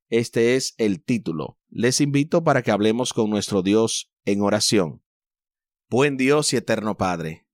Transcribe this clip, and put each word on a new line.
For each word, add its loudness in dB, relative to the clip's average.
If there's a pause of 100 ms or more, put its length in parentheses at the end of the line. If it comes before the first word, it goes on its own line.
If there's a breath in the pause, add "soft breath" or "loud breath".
este 0
es -4
el 0
título. -6 (100)
Les 0
invito 2
para 2
que -2
hablemos 0
con 0
nuestro -2
Dios 0 (140)
en -2
oración. 0 (880)
Buen 0
Dios 2
y 0
eterno -2
Padre, -6